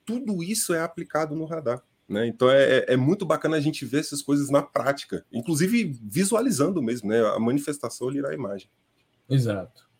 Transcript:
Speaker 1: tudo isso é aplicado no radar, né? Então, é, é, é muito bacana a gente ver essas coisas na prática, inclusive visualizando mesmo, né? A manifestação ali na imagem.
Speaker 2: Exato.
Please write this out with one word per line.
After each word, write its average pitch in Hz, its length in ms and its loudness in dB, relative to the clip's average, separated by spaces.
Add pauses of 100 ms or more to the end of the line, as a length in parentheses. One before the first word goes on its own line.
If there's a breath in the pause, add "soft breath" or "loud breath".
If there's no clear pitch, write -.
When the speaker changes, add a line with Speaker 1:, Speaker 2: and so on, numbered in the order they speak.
Speaker 1:
tudo 214 360 -4
isso 180 320 -2
é 165 80 0
aplicado 160 540 -4
no 160 80 -6
radar, 147 400 -6 (240)
né? 104 180 -2
Então, 117 240 2
é, 131 280 6
é, - 160 2
é 127 40 4
muito 165 280 2
bacana 156 320 0
a - 20 2
gente 147 260 -2
ver 131 140 0
essas 143 220 -6
coisas 143 280 0
na 143 140 4
prática, - 680 -4
inclusive 165 680 0
visualizando 185 800 0
mesmo, 113 280 -2
né? 113 100 4 (160)
A 110 40 -2
manifestação 127 680 -2
ali 131 140 -4
na 90 120 -6
imagem. 98 360 -8 (600)
Speaker 2:
Exato. 110 580 -2 (120)